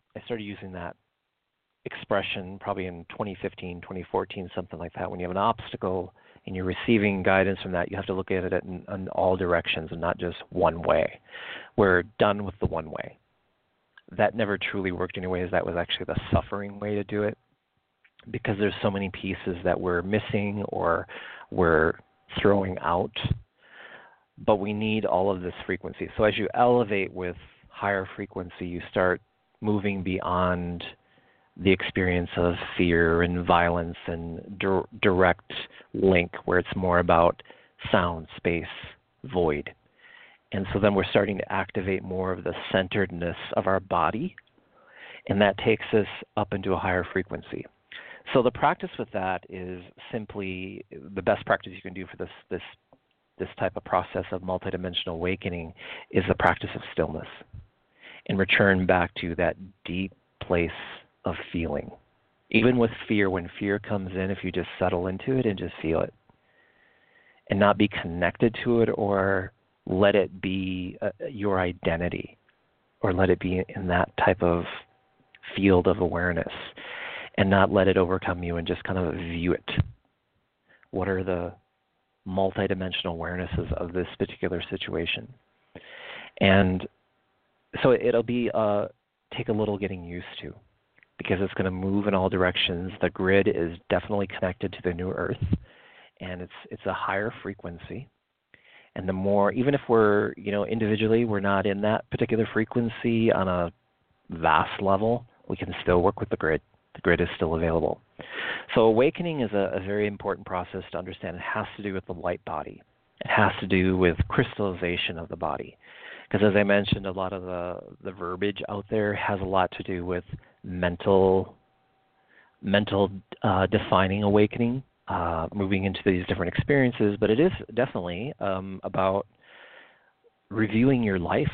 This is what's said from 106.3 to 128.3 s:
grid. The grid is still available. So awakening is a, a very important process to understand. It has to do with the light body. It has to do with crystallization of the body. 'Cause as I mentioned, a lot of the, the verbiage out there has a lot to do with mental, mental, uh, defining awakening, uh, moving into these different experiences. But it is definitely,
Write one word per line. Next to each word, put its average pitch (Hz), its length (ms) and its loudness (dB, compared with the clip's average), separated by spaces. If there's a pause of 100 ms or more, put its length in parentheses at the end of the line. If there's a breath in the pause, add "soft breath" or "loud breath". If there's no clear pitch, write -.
grid. 78 240 0 (340)
The - 60 -18
grid 87 200 4
is 85 140 0
still 82 200 0
available. 82 460 0 (720 loud breath)
So 123 60 6
awakening 139 600 4
is 104 120 -2
a, 98 220 0
a 98 40 -2
very 101 280 -2
important 98 380 -6
process 90 460 -6
to 85 60 -6
understand. 90 400 -10
It 90 40 -12
has - 260 -6 (100)
to 104 60 -10
do 101 100 -4
with 95 120 -8
the 95 80 -10
light 90 320 -4
body. - 360 -8 (420)
It - 60 -6
has 98 300 4
to 95 80 -6
do 92 280 4
with 90 220 4 (100)
crystallization 90 880 -2
of 82 120 -10
the 85 80 -8
body. 80 400 -6 (540 loud breath)
'Cause 101 120 0
as 101 120 6
I 104 80 6
mentioned, 101 420 2
a 95 60 -4
lot 92 220 -4
of 92 100 -8
the, 90 360 -6 (240)
the 98 80 -8
verbiage 92 580 -4
out 101 200 -6
there 104 240 2
has 101 280 -2
a 98 40 -2
lot 92 260 2
to - 120 -10
do 87 220 -4
with 90 180 -4 (400 soft breath)
mental, 92 920 4 (1080 soft breath)
mental, 98 500 2 (320)
uh, 95 240 4
defining 98 560 2
awakening, 104 600 2 (260)
uh, 85 440 -2
moving 98 300 0
into 95 220 -2
these 92 220 4
different 90 260 -2
experiences. 120 640 2
But 107 120 2
it 113 80 4
is 185 120 4 (220)
definitely, 107 680 -4